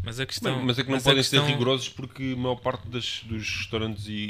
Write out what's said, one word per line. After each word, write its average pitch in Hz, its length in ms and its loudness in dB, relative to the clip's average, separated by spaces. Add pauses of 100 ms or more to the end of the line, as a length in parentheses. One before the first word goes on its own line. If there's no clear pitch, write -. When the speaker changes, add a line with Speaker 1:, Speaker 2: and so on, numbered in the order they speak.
Speaker 1:
Mas 113 160 -6
a 135 60 -2
questão, 131 320 -2
Speaker 2:
Bem, 127 80 0
mas 123 120 2
é 135 60 2
que 123 60 -4
não 135 80 2
Speaker 1:
mas 123 80 -2
a 143 40 8
Speaker 2:
podem 135 140 6
ser 139 140 2
Speaker 1:
questão 147 140 4
Speaker 2:
rigorosos 123 380 2
porque 135 460 -6
a 120 40 -4
maior 127 160 0
parte 127 320 -4
das, 120 360 -6
dos 110 340 -4
restaurantes 107 500 -4
e, 107 60 -6 (160)